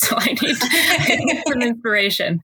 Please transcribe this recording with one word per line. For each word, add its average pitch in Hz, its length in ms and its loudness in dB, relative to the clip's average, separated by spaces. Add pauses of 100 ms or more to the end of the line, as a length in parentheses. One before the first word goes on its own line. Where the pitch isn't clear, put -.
so - 180 0
I - 100 0 (120)
need, 285 220 0
I 339 580 2
need - 260 -2
some 285 140 0
inspiration. 208 840 0